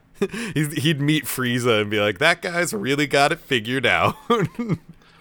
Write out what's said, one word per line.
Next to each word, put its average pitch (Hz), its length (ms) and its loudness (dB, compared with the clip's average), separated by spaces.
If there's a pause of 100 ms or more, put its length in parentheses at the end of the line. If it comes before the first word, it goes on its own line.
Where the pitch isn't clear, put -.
(200)
<laughs> 196 340 -4
He's, 147 200 -4
he'd 143 260 0
meet 147 240 0
Frieza 120 560 0
and 104 100 0
be 104 80 0
like, 104 200 2
"That 170 240 2
guy's 170 320 -2
really 135 340 0
got 143 240 4
it 165 80 -6
figured 120 460 -2
out." 98 360 4
<laughs> - 60 -20 (920)